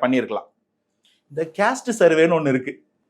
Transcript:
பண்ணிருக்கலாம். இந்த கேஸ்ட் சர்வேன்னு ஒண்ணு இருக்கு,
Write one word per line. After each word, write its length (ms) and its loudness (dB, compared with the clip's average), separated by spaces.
பண்ணிருக்கலாம். 460 -2
இந்த 100 -8
கேஸ்ட் 400 -2
சர்வேன்னு 400 4
ஒண்ணு 100 -2
இருக்கு, 240 -2